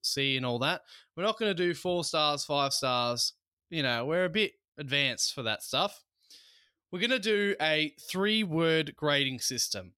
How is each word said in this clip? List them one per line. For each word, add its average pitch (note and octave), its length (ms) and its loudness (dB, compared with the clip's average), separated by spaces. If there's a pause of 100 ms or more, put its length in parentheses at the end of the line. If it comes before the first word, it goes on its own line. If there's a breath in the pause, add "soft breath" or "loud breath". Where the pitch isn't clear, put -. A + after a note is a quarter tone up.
C, C3+ 360 0
and B2+ 80 -4
all A#2+ 140 -2
that. D#3 200 0 (340 loud breath)
We're F3 100 -4
not G#3+ 140 0
gonna G#3+ 140 2
do F3 220 0
four F3 280 -2
stars, D3 440 0
five C#3 260 0
stars. B2 640 0 (340)
You D#3+ 140 -2
know, B2 240 0
we're F3 180 0
a F3 60 -2
bit G3+ 220 0 (260)
advanced C#3 560 0
for C3 80 -6
that A2 200 -2
stuff. F3 400 -2 (880 loud breath)
We're F3+ 100 -6
gonna A#3+ 180 2
do G3+ 420 2
a D#3 320 2 (180)
three-word E3 840 2
grading C#3 440 2
system. F#2+ 580 -4